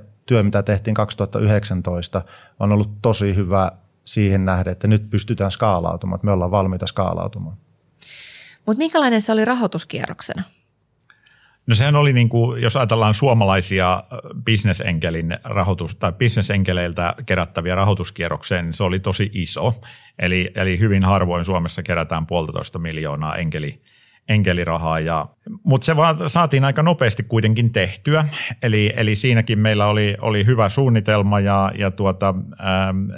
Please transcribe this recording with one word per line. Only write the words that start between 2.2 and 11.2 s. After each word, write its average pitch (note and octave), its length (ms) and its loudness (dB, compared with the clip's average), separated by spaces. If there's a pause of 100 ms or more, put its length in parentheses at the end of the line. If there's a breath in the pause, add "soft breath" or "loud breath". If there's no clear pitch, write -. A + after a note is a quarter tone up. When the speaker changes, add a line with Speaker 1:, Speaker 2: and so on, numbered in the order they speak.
Speaker 1:
on G2 120 2
ollut G#2 300 0
tosi G#2 340 0
hyvä F#2+ 360 0 (340)
siihen G2 400 2
nähden, F#2 260 0
että G2 160 -4
nyt G#2+ 220 2
pystytään G2+ 420 -2
skaalautumaan, F2+ 640 -2
että - 80 -6
me G#2 60 2
ollaan F2+ 200 0
valmiita F#2+ 360 0
skaalautumaan. F2+ 720 -6 (1080 loud breath)
Speaker 2:
Mut G#3+ 120 0
minkälainen C#4 440 2
se A3 100 0
oli A3 140 2
rahoituskierroksena? - 960 -4 (1200 soft breath)